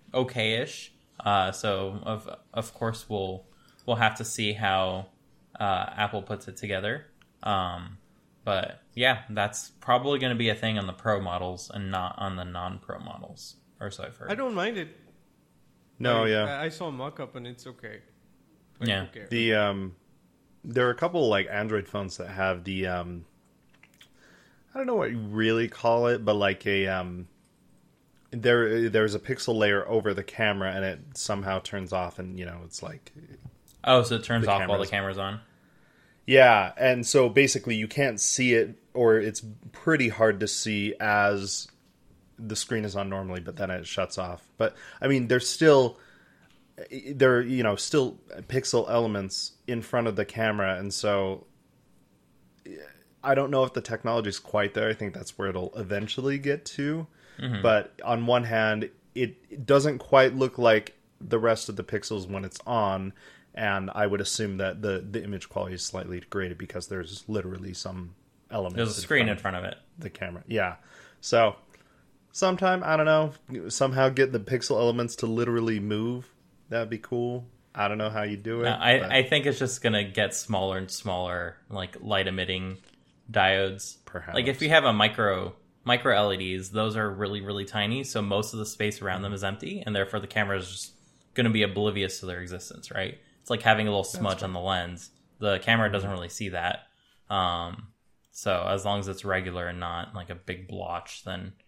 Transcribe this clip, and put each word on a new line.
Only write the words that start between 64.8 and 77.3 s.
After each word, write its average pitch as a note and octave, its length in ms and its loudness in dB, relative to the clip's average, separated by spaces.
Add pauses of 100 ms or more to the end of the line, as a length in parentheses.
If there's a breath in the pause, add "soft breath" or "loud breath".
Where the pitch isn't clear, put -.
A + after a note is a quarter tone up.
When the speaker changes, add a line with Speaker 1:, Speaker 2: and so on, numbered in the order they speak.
Speaker 3:
the, F#2+ 280 -2
the A2 140 -6
image G2+ 260 -10
quality F#2 260 -6
is F2+ 80 -8
slightly F2+ 360 -8
degraded F2+ 380 -6
because F2+ 300 -10
there's F#2 400 -10
literally F#2 460 -6
some F#2 400 -10 (380)
elements F#2+ 240 -4
Speaker 1:
There's A2 220 -2
a - 20 -6
Speaker 3:
in F2 40 -6
Speaker 1:
screen C#3+ 220 2
Speaker 3:
front A2 40 2
Speaker 1:
in G2+ 80 0
Speaker 3:
of - 40 -12
Speaker 1:
front F#2 160 -4
of F2+ 80 -8
it. - 120 -10 (220)
Speaker 3:
the G#2+ 100 -10
camera. F2 380 -10
Yeah. F#2+ 280 -2 (460 loud breath)
So A2+ 340 4 (800 soft breath)
sometime, F#3 500 2
I D#3 140 2
don't D#3 80 4
know, C#3+ 640 2
somehow C3 400 4
get C3 220 4
the A#2+ 80 0
pixel A#2+ 400 -2
elements A#2+ 380 2
to A#2 100 -2
literally A2+ 520 0
move. A2 480 -4 (420)
That'd A2+ 200 -2
be A2+ 80 -6
cool. B2 480 -4 (300)